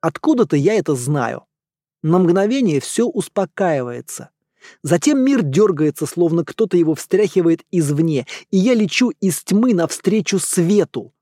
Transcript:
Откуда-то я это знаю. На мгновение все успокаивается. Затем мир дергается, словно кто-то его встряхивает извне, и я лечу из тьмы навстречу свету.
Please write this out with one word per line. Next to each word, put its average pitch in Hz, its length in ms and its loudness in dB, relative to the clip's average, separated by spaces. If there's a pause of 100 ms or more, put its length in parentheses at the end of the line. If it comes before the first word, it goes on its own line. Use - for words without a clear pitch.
Откуда-то 240 540 0
я 156 180 2
это 160 200 0
знаю. 123 520 -4 (560)
На 165 160 2
мгновение 190 640 2
все - 280 -2
успокаивается. 160 1200 -6 (520)
Затем 254 420 2
мир 269 180 2
дергается, 156 640 0
словно 165 400 0
кто-то 202 320 -2
его 160 180 2
встряхивает 175 760 0
извне, 151 560 0 (240)
и 196 80 2
я 233 160 4
лечу 220 360 0 (100)
из 185 220 -2
тьмы 226 300 2
навстречу 185 680 0
свету. 170 840 -2